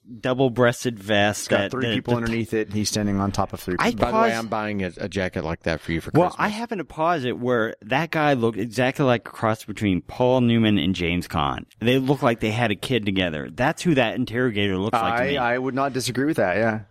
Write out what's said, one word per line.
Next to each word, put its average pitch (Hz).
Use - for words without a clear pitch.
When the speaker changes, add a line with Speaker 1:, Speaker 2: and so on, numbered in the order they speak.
Speaker 1:
double-breasted 123
vest. 104
Speaker 2:
It's -
got 117
Speaker 1:
that 98
Speaker 2:
three 127
Speaker 1:
the, 107
Speaker 2:
people -
Speaker 1:
the 120
Speaker 2:
underneath 117
it, 107
and 101
he's 107
standing 101
on 98
top 95
of -
three 180
Speaker 1:
I 190
Speaker 2:
people. 226
Speaker 3:
By 120
the 220
way, 220
Speaker 1:
paused 113
Speaker 3:
I'm 113
buying 104
a, 92
a 92
jacket 90
like -
that 80
for 80
you 82
for -
Speaker 1:
Well, 170
Speaker 3:
Christmas. 156
Speaker 1:
I -
happened 220
to 143
pause 160
it 110
where 120
that 151
guy 147
looked 113
exactly 123
like 120
a -
cross -
between 98
Paul 127
Newman 113
and 87
James 87
Caan. 71
They 123
look 135
like 117
they 110
had 113
a -
kid 113
together. 85
That's 127
who 170
that 110
interrogator 107
looks 107
like 113
to 123
Speaker 2:
I, 135
Speaker 1:
me. 143
Speaker 2:
I 123
would 127
not 139
disagree 123
with 156
that, 92
yeah. 110